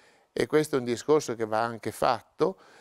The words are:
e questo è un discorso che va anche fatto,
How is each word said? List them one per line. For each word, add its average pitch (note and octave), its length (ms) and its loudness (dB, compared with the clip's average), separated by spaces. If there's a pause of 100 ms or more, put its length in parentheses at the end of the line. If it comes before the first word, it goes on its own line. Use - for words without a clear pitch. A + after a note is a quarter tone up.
(320)
e - 160 0
questo D3+ 300 2
è - 20 2
un B2 60 -4
discorso B2 500 0
che A2+ 100 -4
va G#2+ 160 0
anche A#2 300 -4
fatto, D3 640 -2 (240)